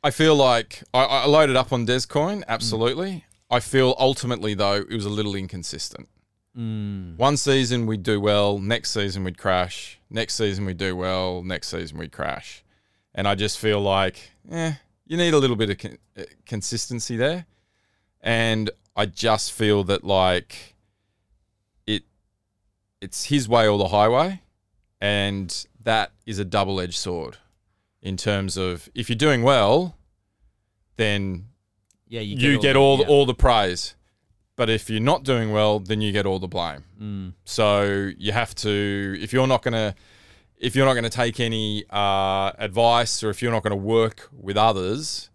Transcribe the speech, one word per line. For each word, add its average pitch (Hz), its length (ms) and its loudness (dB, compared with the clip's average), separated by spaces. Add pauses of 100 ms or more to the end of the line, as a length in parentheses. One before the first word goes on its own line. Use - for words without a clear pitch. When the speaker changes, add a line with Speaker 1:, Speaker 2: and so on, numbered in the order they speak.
Speaker 1:
I 147 80 2
feel 156 240 6
like 127 480 2 (100)
I, 127 120 4
I 131 200 0
loaded 147 300 6
up 127 160 2
on 120 140 -2
Des 123 160 0
coin, 175 400 -2
Speaker 2:
Mm. - 80 -12
Speaker 1:
absolutely. 120 760 -2 (240)
I 120 120 2
feel 131 400 4
ultimately, 120 560 0
though, 101 220 2
it 101 120 -6
was 107 160 -4
a 101 40 -4
little 104 260 -4
inconsistent. 92 760 -10 (480)
Speaker 2:
Mm. 101 580 -6
Speaker 1:
One 131 220 2
season 127 480 2
we'd 110 160 -2
do 104 180 0
well, 104 380 2
next 104 320 -4
season 98 340 -4
we'd 92 140 -8
crash, 92 600 -2 (100)
next 110 240 -6
season 101 320 -2
we'd 90 140 -6
do 95 160 -4
well, 92 480 -4
next 90 240 -8
season 80 320 -10
we'd 80 120 -12
crash. - 520 -8 (500)
And 101 140 -2
I 101 80 2
just 104 240 -4
feel 107 200 2
like, 98 520 0 (180)
eh, 165 240 -4 (320)
you 160 100 -8
need 170 200 2
a - 20 8
little 131 180 4
bit 104 140 0
of 98 80 -4
con-, - 220 -14 (180)
uh, 95 60 -14 (240)
consistency 117 680 -6
there. 160 280 -2 (720)
And 113 520 0 (240)
I 104 100 2
just 110 460 0
feel 104 320 4
that, 95 200 0
like, 92 680 0 (1120)
it, 107 160 -2 (1000)
it's - 260 -10
his 139 220 0
way 113 200 6
or 104 100 4
the 95 120 2
highway, 123 520 4 (580)
and 101 680 -2 (180)
that 110 300 0 (120)
is 101 140 -8
a 101 60 -2
double-edged 92 520 -2
sword 82 400 -8 (640)
in 92 160 -6
terms 98 400 -2
of 90 380 -6
if 113 120 -6
you're 120 80 -2
doing 131 280 2
well, 135 520 4 (1000)
then 101 500 -2 (600)
Speaker 2:
Yeah, 113 140 -10
you 104 160 -8
Speaker 1:
you - 0 -
Speaker 2:
get 131 160 2
all 131 80 0
Speaker 1:
get 139 120 4
Speaker 2:
the, 135 60 6
Speaker 1:
all 139 180 6
the, 143 60 4
Speaker 2:
yeah. 143 60 -2
Speaker 1:
all 143 160 6
the 123 80 -2
praise. 107 600 2 (600)
But 117 140 0
if 113 200 -2
you're 110 120 -2
not 135 220 2
doing 120 280 0
well, 107 280 4
then 101 200 -4
you 104 140 -2
get 101 120 0
all 95 140 -2
the 92 80 -8
blame. 82 360 -6 (180)
Speaker 2:
Mm. 98 320 -10 (100)
Speaker 1:
So 101 760 0
you 104 140 -6
have 113 240 -2
to, 101 640 -4
if 101 140 -10
you're 131 140 2
not 131 160 2
gonna, 110 320 -2 (600)
if 123 180 -4
you're 135 100 4
not 135 80 4
gonna 117 160 -2
take 113 320 -2
any, 110 480 -4
uh, 98 680 0
advice, 117 640 0
or 110 80 -2
if 98 120 -6
you're 120 100 -2
not 110 120 0
gonna 104 120 0
work 110 560 0
with 98 240 -8
others 107 800 0